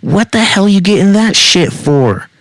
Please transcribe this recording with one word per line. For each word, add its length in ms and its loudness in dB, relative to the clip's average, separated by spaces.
What 320 -4
the 80 -2
hell 280 0
you 120 2
getting 340 2
that 220 0
shit 360 0
for? 560 -2